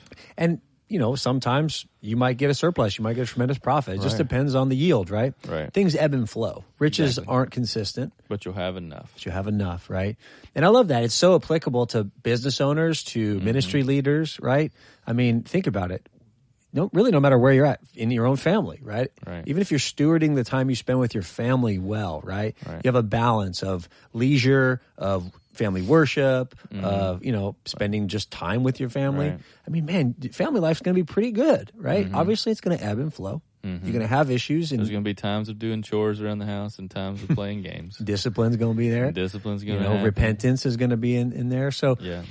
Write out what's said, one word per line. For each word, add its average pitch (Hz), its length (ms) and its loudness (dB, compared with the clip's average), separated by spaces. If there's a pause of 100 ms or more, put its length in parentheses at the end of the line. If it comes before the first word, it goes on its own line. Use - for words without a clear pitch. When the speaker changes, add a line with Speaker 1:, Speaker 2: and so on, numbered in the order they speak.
(380)
Speaker 1:
And, 170 240 0 (260)
you - 120 -2
know, 123 160 2
sometimes 135 720 0 (140)
you 107 140 -4
might 123 220 2
get 143 140 2
a - 20 2
surplus. 139 460 0
You 113 40 -4
might 113 120 -2
get 127 80 -2
a - 20 -2
tremendous 127 320 -2
profit. 127 380 0
It 101 60 -6
just 98 180 0
Speaker 2:
Right. 151 100 0
Speaker 1:
depends 131 240 0
on 131 160 2
the 131 60 2
yield, 127 340 2
right? 110 240 0 (140)
Speaker 2:
Right. 80 260 -6
Speaker 1:
Things 190 220 4
ebb 147 180 2
and 120 160 0
flow. - 360 -6 (120)
Riches 147 400 2
Speaker 2:
Exactly. - 160 -4
Speaker 1:
aren't 127 180 2
consistent. 117 640 -4 (140)
Speaker 2:
But 101 180 -6
you'll 92 80 -8
have 92 240 -4
enough. 82 380 -12
Speaker 1:
But - 100 -16
you 87 60 -6
have 95 160 -4
enough, 98 420 -2
right? 98 280 -2 (360)
And 139 120 2
I - 20 6
love 220 220 6
that. 120 140 2
It's 117 120 0
so 180 200 6
applicable 127 520 0
to 110 160 0
business 120 580 -2
owners, 151 440 2
to 104 320 -2
Speaker 2:
Mm-hmm. 92 80 -2
Speaker 1:
ministry 135 380 2
leaders, 143 560 0
right? 143 320 0 (360)
I 117 60 -2
mean, 117 300 4
think 185 240 -2
about 98 240 -2
it. - 160 -10 (680)
No, 180 160 0
really, 220 200 4
no 151 80 6
matter 139 180 6
where 131 160 6
you're 131 140 6
at, - 140 0 (120)
in 113 160 -2
your 117 160 2
own 135 100 4
family, 165 460 0
right? 120 300 -4 (160)
Speaker 2:
Right. 87 180 -10
Speaker 1:
Even 160 160 0
if 196 80 -2
you're 147 100 2
stewarding 156 540 2
the 131 100 2
time 131 280 0
you 123 40 0
spend 127 240 0
with 123 140 0
your 107 80 -2
family 120 560 0
well, 95 460 -4
right? 101 320 -6 (100)
Speaker 2:
Right. 82 180 -10
Speaker 1:
You 127 40 0
have 123 80 4
a 120 80 4
balance 110 580 0
of 92 260 -4 (240)
leisure, 131 680 2 (160)
of 95 340 -4 (220)
family 95 300 -2
worship, 131 720 4 (180)
Speaker 2:
Mm-hmm. 98 100 -6
Speaker 1:
of, 95 400 0
you 131 80 -2
know, 101 240 -2 (100)
spending 104 420 -2
just 104 240 -6
time 104 320 -2
with 131 160 0
your 131 100 -4
family. 139 400 -2
Speaker 2:
Right. 151 100 -6 (280)
Speaker 1:
I - 20 -10
mean, 156 160 -2
man, 151 320 0
d-, 127 120 -8
family 240 320 -2
life's 160 200 0
gonna 180 140 0
be 180 80 2
pretty 208 280 0
good, 226 440 2
right? 190 320 0
Speaker 2:
Mm-hmm. - 80 -6
Speaker 1:
Obviously, 208 360 0
it's 214 100 -4
gonna 175 200 0
ebb 104 160 -2
and 151 160 -4
flow. 110 300 -8 (200)
Speaker 2:
Mm-hmm. 92 220 -8
Speaker 1:
You're 113 80 -2
gonna 113 140 0
have 135 240 2
issues, 147 400 0
and 123 80 0
Speaker 2:
There's 107 100 0
gonna 104 140 -2
be 104 100 -2
times 107 360 -4
of 107 100 -12
doing 113 240 -4
chores 107 380 0
around 104 180 -4
the 104 80 -6
house 104 320 -6
and 95 100 -12
times 98 320 -6
of 98 80 -6
playing 101 320 -4
Speaker 1:
<laughs> 87 80 -12
Speaker 2:
games. 82 300 -14
Speaker 1:
Discipline's 110 580 0
gonna 113 160 0
be 117 160 0
there. 120 220 0
Speaker 2:
Discipline's 101 520 -6
Speaker 1:
You 104 100 -4
Speaker 2:
gonna 98 100 0
Speaker 1:
know, 101 80 0
Speaker 2:
happen. 104 140 0
Speaker 1:
repentance 113 600 2
is 123 100 0
gonna 123 220 0
be 123 200 0
in, 120 160 -2
in 123 160 -4
there. 131 200 -2
So 131 320 0
Speaker 2:
Yeah. 87 300 -8